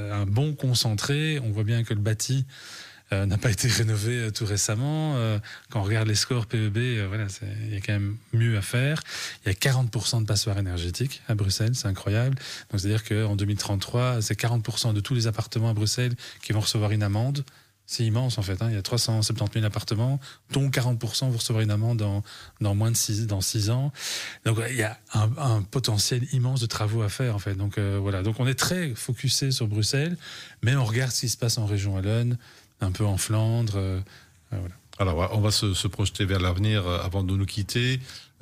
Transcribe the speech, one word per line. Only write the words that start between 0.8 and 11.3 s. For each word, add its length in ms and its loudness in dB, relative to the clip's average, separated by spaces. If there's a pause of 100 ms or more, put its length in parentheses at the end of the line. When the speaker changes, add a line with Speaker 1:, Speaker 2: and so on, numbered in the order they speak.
Speaker 1:
On 100 -2
voit 140 0
bien 180 2
que 120 -2
le 60 0
bâti, 440 0 (680)
euh, 140 2
n'a 120 2
pas 120 2
été 160 0
rénové, 520 2
euh, 120 -2
tout 140 -4
récemment. 720 0
Euh, 240 2 (300)
quand 100 -2
on 20 0
regarde 240 2
les 80 2
scores 320 0
P 120 -2
E 120 2
B, 60 -2
euh, 320 0
voilà, 200 -4
c'est, 200 -8 (160)
il 100 -4
y 20 -4
a 40 -4
quand 140 -2
même 220 0 (160)
mieux 240 4
à 60 0
faire. 400 0 (420)
Il 40 0
y 20 2
a 40 2
quarante 360 2
pour 160 -4
cent 140 2
de 60 0
passoires 320 0
énergétiques 680 -2
à 80 0